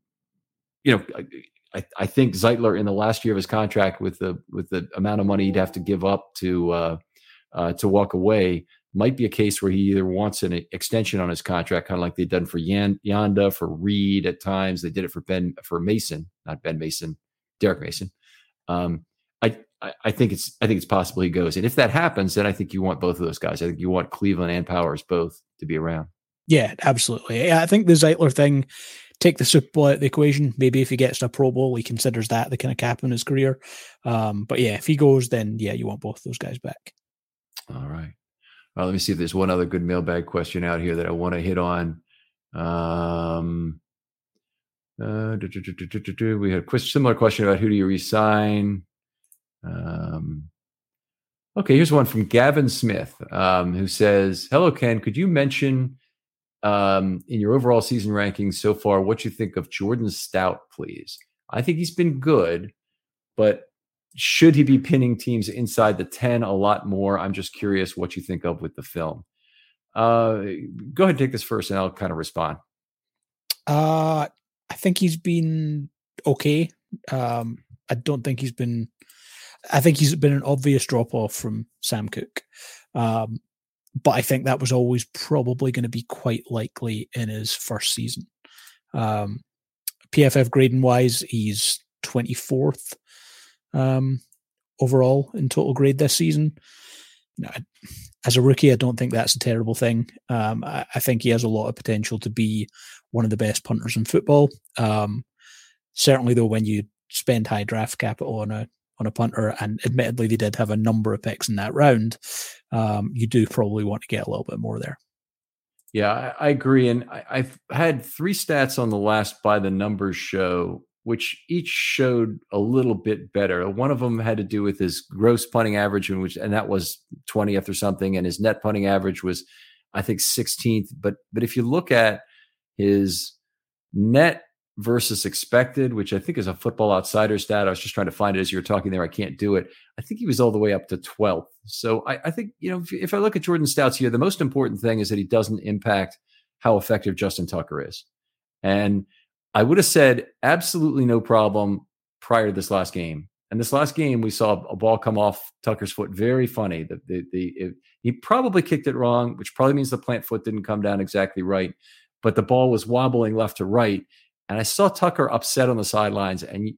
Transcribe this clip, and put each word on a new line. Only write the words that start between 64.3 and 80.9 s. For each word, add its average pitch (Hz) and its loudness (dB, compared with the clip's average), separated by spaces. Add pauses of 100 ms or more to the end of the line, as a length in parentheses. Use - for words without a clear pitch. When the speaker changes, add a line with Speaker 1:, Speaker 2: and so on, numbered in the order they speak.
Speaker 1:
he 143 6
be 131 6
pinning 127 2
teams 113 -4
inside 110 2
the 90 -4
ten 120 0
a 98 -2
lot 101 2
more? 98 0
I'm 95 -4
just 95 -8
curious 95 -2
what 90 -6
you 90 -8
think 90 -6
of 85 -4
with 80 -10
the - -14
film." 82 -8 (720)
Uh, 113 2 (500)
go 185 4
ahead 185 6
and 135 0
take 131 2
this 117 -6
first, - -4
and 98 -2
I'll 95 0
kinda 87 -6
respond. 80 -6 (1080)
Speaker 2:
Uh, 156 2 (420)
I - -12
think 185 0
he's 165 0
been 160 -2 (360)
okay. 151 0 (400)
Um, 117 -4 (320)
I 117 -2
don't 123 -4
think 131 -4
he's 127 -6
been, 120 -4 (840)
I 143 2
think 151 6
he's 147 4
been 143 4
an 139 0
obvious 139 2
drop 117 -2